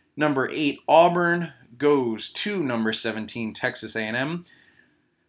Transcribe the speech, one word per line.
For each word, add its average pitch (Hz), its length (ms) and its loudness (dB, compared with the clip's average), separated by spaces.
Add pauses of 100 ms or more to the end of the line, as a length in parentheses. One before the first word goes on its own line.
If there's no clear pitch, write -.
(160)
Number 139 360 0
eight, 143 360 -2
Auburn 170 640 4 (260)
goes 135 540 2
to 202 320 -4
number 113 300 0
seventeen, 110 600 -4
Texas 113 440 -6
A 110 40 -2
and 110 140 -6
M. 160 300 -4 (840)